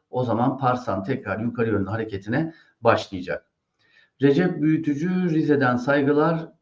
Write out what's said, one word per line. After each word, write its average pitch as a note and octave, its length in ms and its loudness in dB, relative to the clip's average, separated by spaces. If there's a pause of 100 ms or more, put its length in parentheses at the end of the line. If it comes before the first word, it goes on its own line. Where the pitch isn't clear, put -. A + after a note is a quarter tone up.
o B2 140 -2
zaman A#2 340 0
Parsan A#2+ 460 -2
tekrar G#2 360 -4
yukarı A#2 300 -2
yönlü G2 200 -2
hareketine A2 640 -4 (280)
başlayacak. - 640 -2 (760)
Recep D3+ 400 2
Büyütücü D#3 680 0
Rize'den C#3+ 460 2
saygılar. D3 760 0 (100)